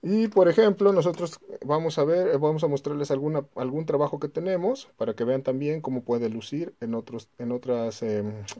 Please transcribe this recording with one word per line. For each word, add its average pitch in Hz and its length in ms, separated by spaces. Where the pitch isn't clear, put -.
Y 214 260
por 185 200
ejemplo, 202 440
nosotros 170 460
vamos 156 340
a 143 60
ver, 160 340
vamos 156 260
a 160 40
mostrarles 143 420
alguna, 147 340
algún 131 300
trabajo 147 340
que 147 100
tenemos 185 680
para 113 180
que 117 100
vean 131 180
también 143 400
cómo 131 200
puede 117 280
lucir 143 500
en 117 140
otros, 113 340
en 120 140
otras, 120 500
em, 107 300